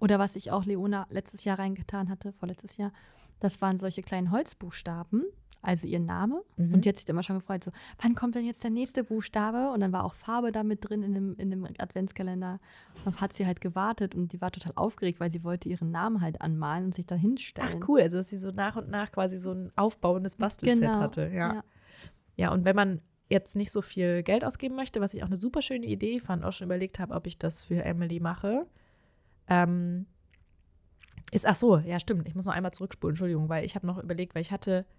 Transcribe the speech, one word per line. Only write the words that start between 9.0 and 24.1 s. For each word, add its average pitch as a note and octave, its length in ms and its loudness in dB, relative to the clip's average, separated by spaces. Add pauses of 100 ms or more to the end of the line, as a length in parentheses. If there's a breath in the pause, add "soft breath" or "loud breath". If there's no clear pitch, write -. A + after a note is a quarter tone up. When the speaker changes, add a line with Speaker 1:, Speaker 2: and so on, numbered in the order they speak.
Speaker 1:
Buchstabe?“ A3 640 0
Und B3 80 0
dann F#3+ 140 2
war F#3 100 0
auch F#3 120 -4
Farbe A#3 360 -2
da G#3+ 140 -2
mit G#3 240 -2
drin G#3 160 -2
in G3+ 100 0
dem, G3 220 -2
in G3 160 -2
dem F#3 120 -4 (140)
Adventskalender. F#3 800 -4 (380 loud breath)
Und - 180 -8
dann - 60 -10
hat G3 120 0
sie G3 140 0
halt F3+ 140 0
gewartet F#3+ 560 -2
und F3 160 -2
die F3 80 -10
war F3+ 100 -2
total E3+ 240 -10
aufgeregt, F#3 460 0
weil F3 100 0
sie E3 140 -6
wollte F3 240 -2
ihren E3+ 240 -2
Namen G3+ 280 0
halt E3 200 0
anmalen D#3+ 460 0
und F#3 100 0
sich F3 100 -6
da - 80 -4
hinstellen. F#3+ 640 0
Speaker 2:
Ach F3+ 80 -2
cool, C#4+ 120 8
also E3+ 180 4
dass F#3 100 -4
sie G3+ 100 -8
so F#3+ 120 -6
nach G3+ 240 -2
und A3 140 -6
nach G3+ 240 -4
quasi F#3+ 260 -2
so F#3 140 -6
ein F#3 240 -6
aufbauendes F#3+ 580 2
Bastelset A#3 480 2
Speaker 1:
Genau, A3 160 4
Speaker 2:
hatte. E3 340 0
Ja. F3+ 220 0
Speaker 1:
ja. G#3+ 100 -8 (720 loud breath)
Speaker 2:
Ja, F3+ 180 2
und F#3 120 2
wenn F#3+ 100 6
man G3 260 4 (280)
jetzt G3 280 2
nicht G3+ 140 -2
so G3+ 120 0
viel F3 400 0